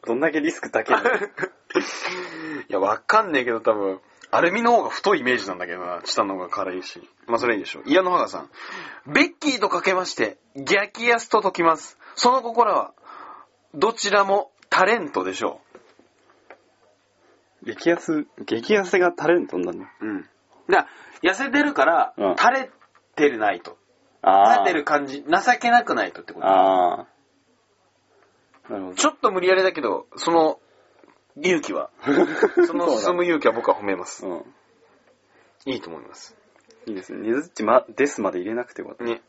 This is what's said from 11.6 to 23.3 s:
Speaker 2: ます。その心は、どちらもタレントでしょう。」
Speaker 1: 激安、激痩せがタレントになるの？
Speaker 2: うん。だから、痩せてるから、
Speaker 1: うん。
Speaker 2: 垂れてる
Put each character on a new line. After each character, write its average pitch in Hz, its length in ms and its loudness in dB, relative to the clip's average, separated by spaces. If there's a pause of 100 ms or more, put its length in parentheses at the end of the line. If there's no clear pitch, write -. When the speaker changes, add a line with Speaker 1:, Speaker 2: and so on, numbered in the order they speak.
Speaker 2:
ま 165 140 6
す。 - 220 -18 (160)
そ - 180 4
の 262 100 0
心 226 320 2
は、 117 180 -2 (840)
ど 170 180 2
ち - 180 -4
ら 202 140 4
も 196 260 -2 (180)
タ 180 160 2
レ 226 140 2
ン 156 120 -6
ト 90 140 -4
で 95 100 -4
し 104 80 -8
ょ 92 180 -6 (2000)
う。」 - 100 -12
Speaker 1:
激 165 180 -2
安、 160 360 -2 (180)
激 117 320 -2
痩 196 80 0
せ 185 140 0
が 180 140 4
タ 156 160 -4
レ 175 100 4
ン - 80 -2
ト - 120 -8
に 90 80 -2
な 90 60 -6
る - 80 -12
の？ - 60 -16 (140)
Speaker 2:
う 104 40 -12
ん。 101 240 -8 (400)
だ 180 160 4
か - 40 -14 (340)
ら、 180 100 2
痩 - 20 -2
せ 262 160 -4
て 285 120 2
る 294 100 0
か 135 140 4
ら、 - 300 2
Speaker 1:
う 92 160 0
ん。 - 40 -2
Speaker 2:
垂 226 160 6
れ 262 180 -4 (460)
て 147 120 6
る 117 100 0